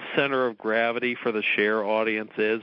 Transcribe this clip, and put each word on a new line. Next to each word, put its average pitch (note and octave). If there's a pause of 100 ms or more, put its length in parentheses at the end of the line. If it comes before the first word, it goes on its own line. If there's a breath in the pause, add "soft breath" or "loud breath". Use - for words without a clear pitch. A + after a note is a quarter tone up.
(160)
center C#3
of A2+
gravity A#2
for -
the G#2+
Cher G#2
audience A2
is, G#2+